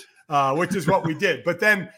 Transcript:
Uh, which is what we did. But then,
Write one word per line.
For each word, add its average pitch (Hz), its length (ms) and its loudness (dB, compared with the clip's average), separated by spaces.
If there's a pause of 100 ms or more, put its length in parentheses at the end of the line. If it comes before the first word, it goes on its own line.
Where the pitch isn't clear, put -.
(280)
Uh, 139 260 2
which 180 220 -2
is 170 100 -4
what 180 200 2
we 160 80 -2
did. 151 320 -2
But 170 160 -2
then, 208 360 2